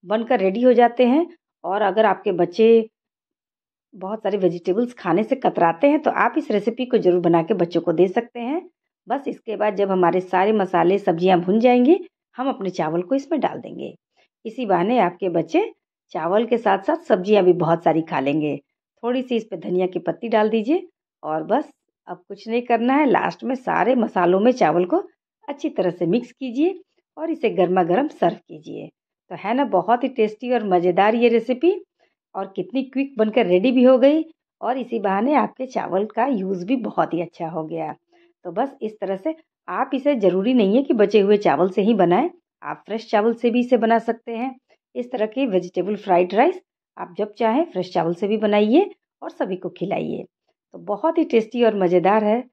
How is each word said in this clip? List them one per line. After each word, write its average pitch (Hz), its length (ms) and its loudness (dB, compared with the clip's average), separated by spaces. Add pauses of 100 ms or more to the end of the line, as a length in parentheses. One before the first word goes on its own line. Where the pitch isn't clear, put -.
बनकर 220 360 -2
रेडी 190 220 0
हो 254 120 6
जाते 240 320 4
हैं 294 200 2 (380)
और 202 180 -2
अगर 208 240 2
आपके 196 280 0
बच्चे 220 560 4 (1040)
बहुत 202 300 -10
सारे 196 140 -2
वेजिटेबल्स 185 560 0
खाने 185 300 -2
से 233 140 -2
कतराते 170 520 2
हैं 302 120 2
तो - 120 0
आप - 240 0
इस 294 140 -4
रेसिपी 220 340 -2
को 240 120 0
ज़रूर 175 240 2
बना 170 220 2
के 165 100 -2
बच्चों 175 280 -2
को 170 120 -2
दे 175 140 4
सकते 240 320 -6
हैं। 277 220 -6 (460)
बस 277 200 -6
इसके - 280 -10
बाद 208 200 -2
जब 196 160 0
हमारे 180 300 2
सारे 185 320 0
मसाले 185 460 2
सब्जियां 180 420 2
भुन 185 180 0
जाएंगी, 247 400 4 (380)
हम 262 120 -4
अपने 190 220 -6
चावल 165 300 -4
को 180 140 -2
इसमें 277 240 -4
डाल - 200 -4
देंगे। 175 340 -14 (520)
इसी 226 200 -8
बहाने 196 340 0
आपके 180 300 -2
बच्चे 165 340 0 (480)
चावल 190 340 -2
के 240 120 0
साथ 196 220 0
साथ 311 260 -4
सब्जियां 202 400 2
भी 180 100 6
बहुत 165 280 0
सारी 160 200 2
खा 165 160 -4
लेंगे। 143 360 -2 (480)
थोड़ी 247 180 -2
सी 254 140 -4
इस 220 80 -2
पे 190 160 -12
धनिया 180 280 -2
की 180 140 -6
पत्ती 170 280 -6
डाल 214 200 2
दीजिए 240 380 -2 (360)
और 156 220 -6
बस 233 260 -2 (360)
अब 175 200 -16
कुछ 196 200 -16
नहीं 233 160 -2
करना 240 320 0
है। 302 120 2
लास्ट 170 360 0
में 247 140 -4
सारे 185 380 0
मसालों 190 440 2
में 233 140 4
चावल 180 320 2
को 339 180 -2 (440)
अच्छी 285 240 -8
तरह 180 200 -2
से 175 160 -6
मिक्स 233 240 -2
कीजिए 277 480 -4 (380)
और 320 140 -8
इसे 311 200 -4
गर्मा 175 340 2
गर्म 208 240 0
सर्व - 280 -2
कीजिए। 160 520 -16 (420)
तो 180 60 -12
है 208 160 -6
ना 269 140 0
बहुत 202 360 0
ही 269 60 -4
टेस्टी 220 440 -4
और 240 120 0
मज़ेदार 180 500 2
ये 233 140 4
रेसिपी, 247 440 0 (600)
और 196 200 -8
कितनी 220 280 -4
क्विक 277 340 -6
बनकर 220 280 2
रेडी 185 260 4
भी 247 120 4
हो 254 140 8
गई 285 260 4 (380)
और 247 160 -4
इसी 233 220 -6
बहाने 202 360 0
आपके 240 320 -2
चावल 185 400 -4
का 226 200 -2
यूज़ 190 380 -4
भी 254 120 0
बहुत 170 360 -4
ही 165 80 -4
अच्छा 165 280 -10
हो 160 160 -8
गया। 160 280 -10 (520)
तो 175 60 -10
बस 233 300 -6
इस 214 180 -10
तरह 190 180 -6
से 320 180 -6 (320)
आप 233 260 -6
इसे, 277 240 0
ज़रूरी 196 360 2
नहीं 208 220 2
है 277 80 4
कि 285 120 -2
बचे 214 240 4
हुए 202 200 4
चावल 175 300 2
से 202 120 -2
ही 220 140 2
बनाएं, 190 340 2 (320)
आप 156 240 -14
फ्रेश 220 240 -12
चावल 220 260 2
से 240 140 -2
भी 240 100 0
इसे 247 180 2
बना 226 240 2
सकते 233 320 -6
हैं। 247 220 -8 (400)
इस 247 160 -10
तरह 214 160 -2
की 262 200 -4
वेजिटेबल 185 500 -4
फ्राइड 180 360 0
राइस 294 280 2 (360)
आप 180 200 -16
जब 208 160 -6
चाहें 233 320 0
फ्रेश 180 280 -8
चावल 170 200 -2
से 196 140 -4
भी 214 120 -2
बनाइए 214 500 2 (320)
और 320 100 -12
सभी 190 260 -6
को 180 140 -10
खिलाइए। 175 540 -6 (480)
तो 180 80 -20
बहुत 208 360 -2
ही 320 80 2
टेस्टी 233 380 0
और 214 140 2
मज़ेदार 185 460 2
है। 220 300 0